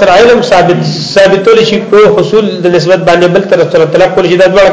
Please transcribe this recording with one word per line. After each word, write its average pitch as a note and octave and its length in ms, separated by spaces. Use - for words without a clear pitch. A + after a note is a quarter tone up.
سره F#3+ 100
علم A3+ 320
ثابت، F3 360
ثابتول G3 520
شي G3+ 120
په G3+ 80
حصول G3 280
د - 20
نسبت F3 320
باندې، F3 260
بل G3 160
طرف E3+ 220
سره D#3+ 120
طلب F3+ 300
کولی F3+ 140
شي. F3+ 80
دا F#3 100
دواړه F#3+ 260